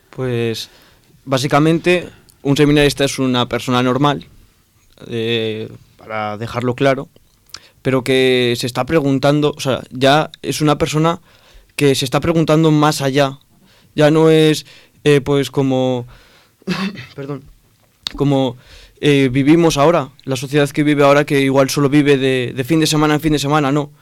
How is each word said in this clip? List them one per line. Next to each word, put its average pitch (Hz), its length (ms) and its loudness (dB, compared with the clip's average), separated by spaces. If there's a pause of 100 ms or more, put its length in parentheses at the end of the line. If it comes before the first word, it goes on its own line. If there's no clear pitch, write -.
Pues, 117 600 -6 (540)
básicamente, 151 880 0 (320)
un 139 160 0
seminarista 147 480 2
es 131 140 -6
una 123 280 0
persona 123 360 -2
normal, 139 420 0 (840)
eh, 110 640 -6 (280)
para 107 400 -8
dejarlo 120 380 -6
claro, 131 320 0 (720)
pero 131 220 -2
que 127 540 2
se 131 100 -6
está 127 180 -6
preguntando, 143 720 0
o - 60 -16
sea, 123 300 -4
ya 135 380 0 (120)
es - 200 -6
una 151 160 2
persona 156 440 -2 (540)
que 139 200 2
se 135 100 -4
está 139 140 -2
preguntando 160 520 2
más 151 300 2
allá. 139 380 -2 (560)
Ya 151 160 4
no 160 180 4
es, 156 360 2 (380)
eh, 143 180 4
pues, 139 300 -2
como, 131 540 -2 (600)
<coughs> 190 500 -8
perdón, 139 280 -12 (720)
como, 135 420 0 (460)
eh, 139 280 2
vivimos 147 460 4
ahora, 165 340 2 (140)
la 131 100 -4
sociedad 143 340 -2
que 151 140 -2
vive 147 200 2
ahora, 143 220 4
que 139 160 0
igual 135 300 2
solo 143 180 0
vive 143 280 4
de, 127 380 -2
de 131 80 -6
fin 160 160 0
de 151 60 2
semana 151 300 0
en 143 60 -2
fin 151 120 0
de 139 60 0
semana, 139 320 0
no. 147 200 -2 (100)